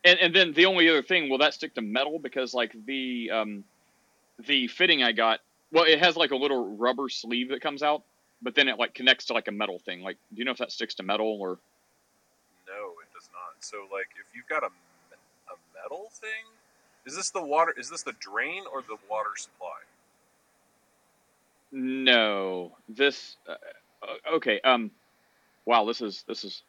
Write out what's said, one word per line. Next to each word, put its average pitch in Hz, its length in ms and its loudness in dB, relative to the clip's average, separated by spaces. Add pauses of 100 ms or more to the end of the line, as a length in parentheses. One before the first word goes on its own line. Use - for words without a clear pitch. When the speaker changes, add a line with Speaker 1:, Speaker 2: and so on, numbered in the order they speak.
Speaker 1:
And, 175 140 8
and 170 140 4
then 180 200 4
the 170 140 8
only 180 220 6
other 151 120 6
thing, 165 260 0
will 131 120 0
that 147 160 4
stick - 180 -10
to 123 80 -6
metal? 135 380 -2
Because, 127 340 -6
like, 117 220 -2 (100)
the, 127 460 -6
um, 104 320 -4 (800)
the 131 220 2
fitting 170 340 2
I 117 100 2
got, 110 280 2 (320)
well, 160 140 6
it 156 140 6
has, 170 160 4
like, 165 160 2
a 131 60 -2
little 123 400 -2
rubber 127 320 0
sleeve 120 400 -4
that 135 120 -4
comes 143 200 -4
out, 151 220 2 (400)
but 120 100 -6
then 143 140 6
it, 110 100 0
like, 117 160 0
connects 127 320 2
to, - 80 -6
like, 110 140 -2
a 107 40 -6
metal 101 280 -4
thing. 90 220 -12
Like, 92 160 -10 (140)
do 110 80 -14
you 123 60 -4
know 131 60 -2
if 120 80 -6
that 120 120 -6
sticks - 240 -8
to 92 80 -12
metal 107 380 -2
or? 92 160 -6 (1080)
Speaker 2:
No, 98 240 -12 (100)
it - 100 -20
does - 220 -20
not. 90 260 -16
So, 101 320 -14
like, 98 160 -6 (120)
if - 160 -20
you've 123 120 -20
got 156 160 -4
a, 107 40 -4
a - 920 -20 (260)
metal 196 280 -14
thing, 220 340 -14 (640)
is 143 80 -12
this 190 160 -6
the 185 120 -6
water, 156 340 2
is 147 120 -14
this 165 140 -12
the 120 160 -8
drain 135 520 -6
or 135 120 -8
the 110 140 -12 (120)
water 107 260 -4
supply? - 440 -14 (1900)
Speaker 1:
No, 113 1000 0 (160)
this, 135 480 -2 (120)
uh, 82 60 -10 (480)
o-, 160 360 -4
okay, 110 240 0
um, 120 280 4 (760)
wow, 113 200 6
this 117 160 -4
is, 104 260 -8
this 110 160 -10
is - 260 -14